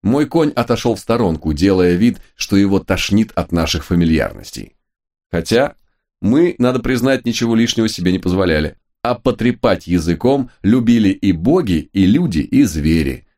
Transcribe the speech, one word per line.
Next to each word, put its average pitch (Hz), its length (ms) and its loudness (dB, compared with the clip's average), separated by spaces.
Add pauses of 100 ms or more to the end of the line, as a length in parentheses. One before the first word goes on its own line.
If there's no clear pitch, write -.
Мой 135 220 0
конь 151 300 0
отошёл 117 400 -2
в - 40 -12
сторонку, 85 540 -2
делая 90 420 2
вид, 113 260 0 (140)
что - 200 -4
его 98 240 2
тошнит 98 560 -2
от - 160 -4
наших 80 340 -4
фамильярностей. 78 880 -2 (560)
Хотя 113 440 -2 (460)
мы, 151 360 2
надо 123 220 0
признать, 127 460 -2
ничего 117 300 -2
лишнего 113 340 0
себе 90 220 -2
не 95 80 -2
позволяли. 87 580 -2 (260)
А 120 120 -2
потрепать - 720 -2
языком 87 600 0 (140)
любили 113 460 2
и 95 220 0
боги, 92 600 0
и 98 120 2
люди, 110 340 0
и 135 240 0
звери, 78 640 -2 (100)